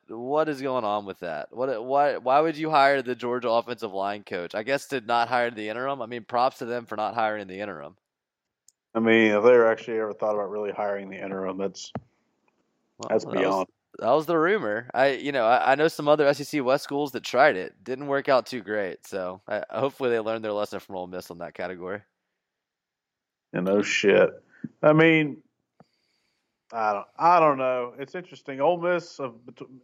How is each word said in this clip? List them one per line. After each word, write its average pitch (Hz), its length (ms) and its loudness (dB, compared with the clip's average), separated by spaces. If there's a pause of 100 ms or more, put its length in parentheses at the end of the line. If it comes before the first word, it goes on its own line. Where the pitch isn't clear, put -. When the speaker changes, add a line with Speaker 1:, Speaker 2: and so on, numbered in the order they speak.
Speaker 1:
what 135 400 -4
is 135 140 -6
going 127 220 -2
on 104 220 -2
with 95 140 -10
that? 80 300 -8
What, 120 340 -6
why, 135 340 2
why 131 220 2
would 160 160 0
you 156 140 -4
hire 139 320 4
the 123 140 -6
Georgia 120 340 -4
offensive 117 420 -2
line 98 300 -4
coach? 87 320 -8
I 107 80 -6
guess 135 260 -4
to 135 120 -6
not 117 260 0
hire 120 240 0
the 107 180 -8
interim. 131 320 -6
I 113 60 -10
mean, 120 160 -10
props 123 360 0
to 123 80 -10
them 120 200 -6
for - 80 -12
not 107 220 -4
hiring 107 320 -2
the 92 100 -10
interim. 90 380 -10 (1000)
Speaker 2:
I 113 60 -2
mean, 113 320 6
if 104 100 2
they 123 140 8
were 117 120 6
actually 113 300 -2
ever 107 140 -4
thought 107 240 -2
about 101 140 -4
really 104 200 -6
hiring 101 400 -6
the 98 100 -12
interim, 95 380 -6
that's, 98 340 -8 (1040)
Speaker 1:
Well, - 100 -10
Speaker 2:
that's 110 160 0
Speaker 1:
that 156 80 -12
was, - 80 -2
Speaker 2:
beyond. 95 260 0 (320)
Speaker 1:
that 110 120 -2
was 147 160 2
the 170 120 0
rumor. 120 560 -2
I, 139 180 2
you 131 200 -6
know, 127 120 0
I, 120 280 4
I - 20 4
know 151 140 4
some 151 200 -4
other 151 180 4
S 143 140 2
E 143 40 -8
C 151 160 -4
West 131 240 2
schools 143 280 -6
that 110 120 -8
tried 127 320 4
it. 92 260 -8
Didn't 131 240 -8
work 139 220 -2
out 127 180 4
too 123 140 -8
great. 98 460 -6
So 92 420 -6
I, 101 220 -4
hopefully 131 400 -2
they 117 100 0
learned 110 240 -4
their 107 80 -4
lesson 104 280 -4
from 98 160 -14
Ole 90 100 -8
Miss 90 240 -12
on 85 80 -16
that 85 160 -12
category. 92 480 -8 (1500)
Speaker 2:
Yeah, - 80 -2
no 98 220 2
shit. 98 480 4 (520)
I 151 100 8
mean, 156 460 4 (1300)
I 107 200 0
don't, 101 140 -4 (120)
I 170 220 6
don't 147 180 6
know. 127 400 0
It's 139 160 -12
interesting. 143 460 -10
Ole 170 200 2
Miss, 170 400 -2
uh, 135 80 -6
bet-, 120 400 -18 (160)